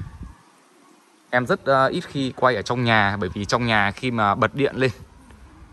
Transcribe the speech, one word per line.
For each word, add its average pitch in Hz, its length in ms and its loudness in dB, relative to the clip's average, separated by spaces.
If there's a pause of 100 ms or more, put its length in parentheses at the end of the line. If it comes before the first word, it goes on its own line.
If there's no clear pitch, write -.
(1300)
Em 123 160 0
rất, 175 200 -2
ờ, 135 220 4
ít - 180 -4
khi 135 300 -6
quay 127 200 2
ở 101 60 -2
trong 123 220 -2
nhà, 107 340 4
bởi 101 120 -4
vì 101 160 -6
trong 120 200 0
nhà 107 260 2
khi 127 200 -6
mà 107 240 2
bật 110 200 0
điện 135 200 0
lên, 127 160 0 (800)